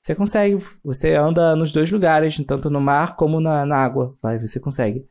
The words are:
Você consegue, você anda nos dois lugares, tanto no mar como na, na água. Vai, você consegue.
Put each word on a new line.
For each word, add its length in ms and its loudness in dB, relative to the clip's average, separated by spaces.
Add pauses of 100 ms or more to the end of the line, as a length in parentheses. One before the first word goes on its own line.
Você 80 -4
consegue, 480 0 (220)
você 320 0
anda 400 4
nos 160 0
dois 180 2
lugares, 560 2
tanto 240 -4
no 120 0
mar 340 0
como 240 0
na, 260 0
na 120 0
água. 440 -2
Vai, 160 -2
você 220 -6
consegue. 520 -4